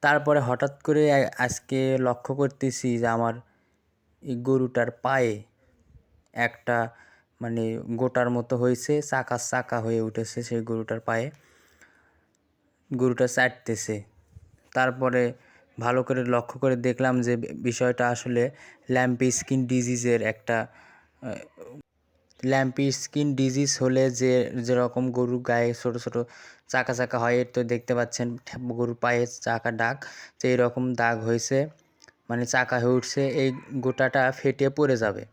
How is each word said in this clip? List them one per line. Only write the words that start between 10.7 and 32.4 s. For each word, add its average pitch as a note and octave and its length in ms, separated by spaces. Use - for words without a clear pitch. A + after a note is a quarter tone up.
পায়ে। A#2 260
গরুটা B2+ 380
চাটতেছে। A#2+ 680
তারপরে B2+ 500
ভালো A#2+ 240
করে B2+ 220
লক্ষ্য A#2+ 360
করে C3 160
দেখলাম B2+ 460
যে A#2+ 120
বিষয়টা B2 460
আসলে A#2+ 340
ল্যাম্প B2+ 300
স্কিন C3 360
ডিজিজের B2 560
একটা, A2 340
আহ, B2 220
ল্যাম্প C3 360
স্কিন D3 460
ডিজিজ C3+ 420
হলে C3 320
যে, B2+ 220
যেরকম B2 500
গরুর B2 320
গায়ে A#2+ 320
ছোট A#2+ 220
ছোট A#2 200
চাকা C3 260
চাকা B2 240
হয়, A#2+ 180
এর B2 160
তো - 120
দেখতে A#2+ 300
পাচ্ছেন A#2+ 420
ঠ্যা-, - 260
গরুর A#2 280
পায়ে A#2+ 220
চাকা A#2 320
দাগ, A2+ 240
তো - 120
এরকম B2 360
দাগ A#2 300
হয়েছে, A#2 340
মানে A#2+ 200